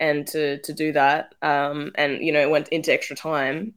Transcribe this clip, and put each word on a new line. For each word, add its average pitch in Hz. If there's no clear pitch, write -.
and 147
to, 147
to 151
do 156
that, 143
um, 147
and, 143
you 160
know, 147
it 139
went 147
into 160
extra 135
time. 156